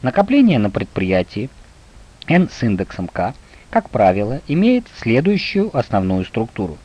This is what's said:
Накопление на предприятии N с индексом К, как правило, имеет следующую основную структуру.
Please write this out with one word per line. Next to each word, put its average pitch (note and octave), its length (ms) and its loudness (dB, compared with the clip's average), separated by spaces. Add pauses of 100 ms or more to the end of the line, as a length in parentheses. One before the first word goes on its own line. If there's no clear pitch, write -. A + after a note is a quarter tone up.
Накопление G3+ 560 4
на G#2 140 2
предприятии F#2+ 800 -2 (760)
N F3 240 2
с - 120 -8
индексом F#2+ 440 -4
К, F#2 280 -6 (340)
как - 220 -2
правило, G#2 560 2
имеет A3+ 380 2 (120)
следующую F#3+ 800 0
основную F#2 480 -2
структуру. G2+ 600 -6